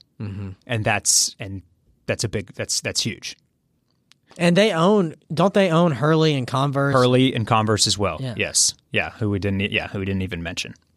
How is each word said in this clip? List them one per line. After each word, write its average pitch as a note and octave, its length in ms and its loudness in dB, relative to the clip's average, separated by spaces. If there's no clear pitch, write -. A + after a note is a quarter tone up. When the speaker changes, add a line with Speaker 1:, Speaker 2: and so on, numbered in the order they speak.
Speaker 1:
Mm-hmm. G2+ 300 -10
Speaker 2:
And A2+ 180 -4
that's, - 560 0
and G2 220 -12
that's A2 200 -4
a G#2 40 -4
big, G2 240 -8
that's, - 280 -6
that's G#2+ 200 -6
huge. - 360 -8
Speaker 1:
And F3 200 2
they G#3 160 4
own, F3 420 2
don't F3+ 200 2
they G3 180 4
own E3 220 4
Hurley D#3 420 2
and B2+ 100 -2
Converse? C#3 480 0
Speaker 2:
Hurley B2+ 400 4
and A2+ 140 -2
Converse A2 400 2
as F#2+ 100 0
well. F#2 220 -2
Speaker 1:
Yeah. B2+ 180 -8
Speaker 2:
Yes. - 380 0
Yeah. F2 200 -2
Who G#2+ 180 -4
we G2+ 100 -2
didn't, G2 220 -2
e-, G#2 100 -2
yeah, E2+ 160 -2
who G#2 120 -8
we F#2+ 60 -6
didn't G2 180 -2
even E2+ 200 -8
mention. E2 300 -8